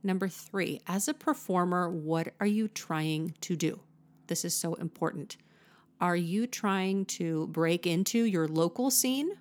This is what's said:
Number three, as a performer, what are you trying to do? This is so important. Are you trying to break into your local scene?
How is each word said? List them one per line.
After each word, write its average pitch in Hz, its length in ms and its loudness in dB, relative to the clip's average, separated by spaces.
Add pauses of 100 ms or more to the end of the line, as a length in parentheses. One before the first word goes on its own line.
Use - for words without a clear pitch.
Number 190 240 0
three, - 580 -4
as 190 220 -2
a 302 60 -2
performer, 180 760 0
what 165 480 -2
are 202 80 0
you 208 220 2
trying 156 720 -2
to 175 160 -4
do? 156 240 -2 (480)
This 170 160 -2
is 170 100 -2
so 170 200 -2
important. - 640 -6 (640)
Are 175 160 2
you 180 300 0
trying 196 600 0
to 160 420 -2
break 165 380 2
into 190 380 2
your 180 220 2
local 170 440 2
scene? 262 500 2